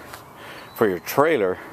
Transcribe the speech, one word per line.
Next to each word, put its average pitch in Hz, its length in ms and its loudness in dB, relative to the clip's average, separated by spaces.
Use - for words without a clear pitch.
for 110 140 4
your 87 100 -2
trailer 127 580 2